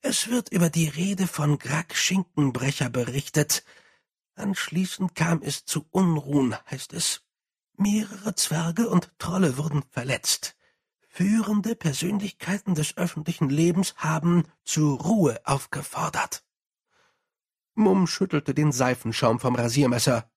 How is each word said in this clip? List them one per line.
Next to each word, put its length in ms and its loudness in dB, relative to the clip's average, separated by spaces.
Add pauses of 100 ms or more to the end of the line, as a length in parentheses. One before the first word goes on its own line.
„Es 260 -2
wird 220 -2
über 200 2
die 180 0
Rede 380 -2
von 320 0
Grag 380 -4
Schinkenbrecher 920 0
berichtet. 760 0 (720)
Anschließend 800 -4
kam 260 0
es 220 -6
zu 260 -6
Unruhen, 640 2 (160)
heißt 220 -10
es. 340 -4 (500)
Mehrere 600 -2
Zwerge 520 0
und 300 0
Trolle 380 0
wurden 340 -2
verletzt. 640 -4 (540)
Führende 640 0
Persönlichkeiten 1040 -4
des 200 -4
öffentlichen 520 -2
Lebens 480 2
haben 480 2 (200)
zur 360 0
Ruhe 440 2
aufgefordert.“ 1000 -4 (1300)
Mumm 320 4
schüttelte 480 -2
den 160 2
Seifenschaum 720 0
vom 160 0
Rasiermesser. 800 2